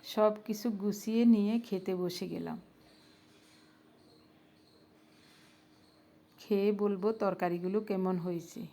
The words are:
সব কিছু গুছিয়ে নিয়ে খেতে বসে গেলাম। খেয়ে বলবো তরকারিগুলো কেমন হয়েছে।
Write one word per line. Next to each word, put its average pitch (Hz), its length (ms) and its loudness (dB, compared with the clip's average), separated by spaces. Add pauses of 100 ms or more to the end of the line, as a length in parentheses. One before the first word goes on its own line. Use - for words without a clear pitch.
(140)
সব 214 200 4 (120)
কিছু 220 220 -4 (140)
গুছিয়ে 220 420 0 (100)
নিয়ে 208 200 4 (140)
খেতে 185 340 -2
বসে 180 320 -4
গেলাম। 170 240 -8 (3750)
খেয়ে 202 280 2 (120)
বলবো 202 260 0 (160)
তরকারিগুলো 185 560 0 (100)
কেমন 185 260 0 (100)
হয়েছে। 170 360 -6 (120)